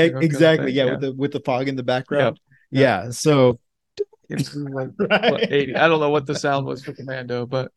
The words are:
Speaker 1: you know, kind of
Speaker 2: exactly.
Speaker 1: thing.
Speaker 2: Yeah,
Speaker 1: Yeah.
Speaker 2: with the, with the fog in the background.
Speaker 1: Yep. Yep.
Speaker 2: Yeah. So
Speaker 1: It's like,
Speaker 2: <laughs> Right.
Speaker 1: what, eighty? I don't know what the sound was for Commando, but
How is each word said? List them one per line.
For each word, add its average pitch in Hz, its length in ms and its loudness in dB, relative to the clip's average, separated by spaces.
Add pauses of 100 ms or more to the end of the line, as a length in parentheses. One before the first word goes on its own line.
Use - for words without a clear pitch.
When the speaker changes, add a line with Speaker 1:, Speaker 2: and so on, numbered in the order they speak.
Speaker 1:
you - 0 -
know, 170 80 0
kind - 20 -10
of 135 80 -2
Speaker 2:
exactly. 156 440 4
Speaker 1:
thing. 131 80 -2
Speaker 2:
Yeah, 135 100 2
Speaker 1:
Yeah. 135 60 2
Speaker 2:
with 143 100 -6
the, 135 120 -4
with 135 200 -2
the 139 80 -6
fog 131 260 -2
in 135 80 -4
the 127 80 -6
background. 127 560 0 (320)
Speaker 1:
Yep. 135 80 0
Yep. 110 260 4
Speaker 2:
Yeah. 123 60 -10
So 127 480 4 (680)
Speaker 1:
It's 147 260 -6
like, 135 380 -6
Speaker 2:
<laughs> - 60 -16
Right. 208 320 2
Speaker 1:
what, 160 200 -2
eighty? 135 240 0
I 156 120 4
don't 160 120 4
know 147 100 0
what 147 160 0
the 147 100 -4
sound 139 300 -2
was 135 180 -8
for 147 100 -12
Commando, 123 520 -8
but 131 320 -6